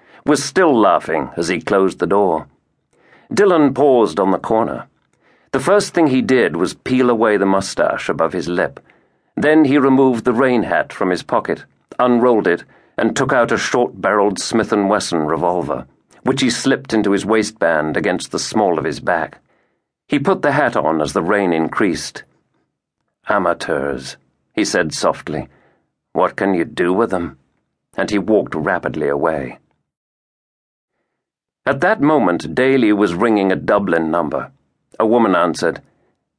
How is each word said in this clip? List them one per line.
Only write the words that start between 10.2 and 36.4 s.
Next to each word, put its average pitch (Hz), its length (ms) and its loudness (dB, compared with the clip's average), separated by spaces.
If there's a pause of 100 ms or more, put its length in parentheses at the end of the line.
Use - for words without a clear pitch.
the 127 80 0
rain 123 300 2
hat 82 280 -2
from 95 200 -2
his 87 120 -2
pocket, 95 440 -4 (320)
unrolled 120 480 4
it, 87 180 0 (320)
and 113 180 0
took 131 200 0
out 123 180 2
a 110 60 0
short-barreled 101 800 0
Smith 110 340 -2
and 101 160 2
Wesson 87 380 0
revolver, 78 600 -2 (380)
which 131 180 0
he 127 80 0
slipped - 420 -2
into 101 200 0
his 98 120 0
waistband 85 720 -2
against 90 340 -4
the - 80 -4
small 95 400 0
of 71 60 -4
his 76 160 -6
back. 82 380 -4 (680)
He 147 120 -2
put 185 240 -2
the 147 100 2
hat 135 240 0
on 78 240 0
as 76 140 -4
the 92 80 0
rain 95 300 0
increased. 80 720 -4 (1040)
"Amateurs," 85 920 -4 (360)
he 104 100 0
said 87 280 -2
softly. - 560 -4 (640)
"What 87 240 -2
can 98 160 0
you 85 140 0
do 87 260 -2
with 107 180 0
them?" 85 280 -6 (580)
And 95 140 -4
he 101 80 0
walked 98 360 0
rapidly 78 540 -4
away. 71 500 -4 (2000)
At 135 140 -2
that 202 200 2
moment, 120 540 0
Daly 127 380 4
was 98 220 2
ringing 101 360 2
a 92 60 0
Dublin 82 540 0
number. 71 420 -4 (480)
A 113 60 2
woman 110 280 2
answered. 85 460 0 (580)